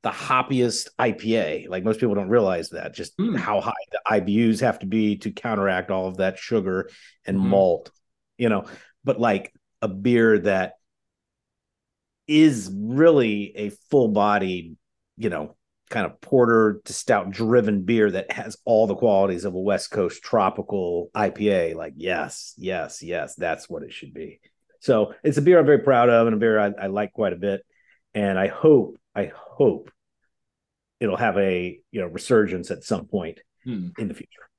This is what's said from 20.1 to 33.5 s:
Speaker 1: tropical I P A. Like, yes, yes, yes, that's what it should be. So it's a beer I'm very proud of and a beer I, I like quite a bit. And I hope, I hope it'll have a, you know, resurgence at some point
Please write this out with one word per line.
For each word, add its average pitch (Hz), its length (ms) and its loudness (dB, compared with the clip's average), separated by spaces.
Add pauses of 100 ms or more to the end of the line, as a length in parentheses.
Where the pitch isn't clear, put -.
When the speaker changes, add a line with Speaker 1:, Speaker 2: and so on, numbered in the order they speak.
Speaker 1:
tropical 92 920 -2
I 107 140 0
P 104 200 -2
A. 85 240 0
Like, 80 220 -12
yes, 80 640 -8
yes, 92 440 -8
yes, 85 340 -8
that's 82 340 -6
what 78 140 -12
it - 100 -18
should - 200 -20
be. 82 280 -16 (400)
So 110 320 0 (100)
it's 147 140 0
a 147 40 0
beer 175 160 8
I'm 151 80 6
very 139 140 6
proud 123 300 4
of 117 180 6
and 110 80 0
a - 40 -2
beer 110 200 2
I, 101 180 0
I 98 100 -8
like 98 260 -4
quite 101 180 -2
a 87 60 -8
bit. 98 280 -4 (480)
And 101 240 -2
I 98 100 0
hope, 139 500 4 (180)
I 101 180 -4
hope - 560 -2 (1080)
it'll 101 160 -2
have 104 220 0
a, 90 420 -2 (120)
you 107 100 -6
know, 90 60 -6
resurgence 92 640 0
at 87 120 -10
some - 220 -4
point 85 340 -6 (240)